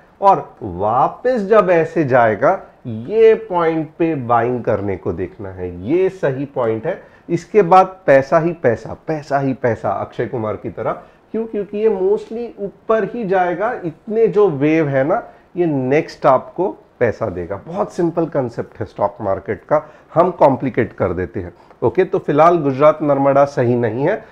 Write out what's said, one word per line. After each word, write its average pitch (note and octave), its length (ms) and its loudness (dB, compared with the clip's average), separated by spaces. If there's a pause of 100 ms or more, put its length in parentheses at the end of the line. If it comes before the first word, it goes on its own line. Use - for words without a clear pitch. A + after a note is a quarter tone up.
(220)
और F#3+ 420 2
वापस A#2+ 800 0
जब G3 280 4
ऐसे E3 340 2
जाएगा B2 580 2 (260)
ये F#3 460 2
पॉइंट E3 560 -2 (100)
पे E3 160 0
बाइंग A#2+ 480 0
करने G2+ 340 -2
को F#2+ 160 -6
देखना F#2 360 -8
है, F2+ 380 -10
ये F#3 220 2
सही C#3+ 360 -4
पॉइंट A2+ 400 -4
है। F3+ 180 -6 (260)
इसके E3+ 320 0
बाद F#3 240 6 (200)
पैसा C#3 340 4
ही E3 140 -2
पैसा, C#3 440 -2 (100)
पैसा C#3+ 320 -4
ही C#3 140 -2
पैसा, A#2 360 -2
अक्षय G#2 360 -6
कुमार A2 300 -6
की G#2+ 140 -10
तरह। A2+ 220 -6 (400)
क्यों? A3 140 -6
क्योंकि G#3 320 -8
ये A3 120 2
mostly G#3+ 580 -2 (120)
ऊपर G3+ 440 -4
ही A3+ 240 -6
जाएगा, F#3 460 -2 (120)
इतने A3 420 -2
जो G3 220 4
वेव D3+ 380 2
है C3+ 160 0
ना, G3 200 0 (340)
ये F3 80 0
नेक्स्ट C#3+ 600 -2
आपको E3 520 0 (220)
पैसा A2+ 260 0
देगा। F2+ 420 -8
बहुत F#3 260 -6
सिंपल E3+ 320 -2
कॉन्सेप्ट C3 540 -6
है A2 60 -6
स्टॉक G2+ 360 -4
मार्केट G2 420 -6
का, D3+ 260 -2 (240)
हम F3+ 180 2
कॉम्प्लिकेट C3 600 0
कर F#2 200 -2
देते F2+ 260 -6
हैं। F2+ 140 -12 (300)
ओके, - 200 2
तो F#3 160 -2
फिलहाल E3 380 4
गुजरात D3 440 2
नर्मदा C#3 440 4
सही B2 300 0
नहीं A#2+ 320 -2
है। G#3+ 240 -4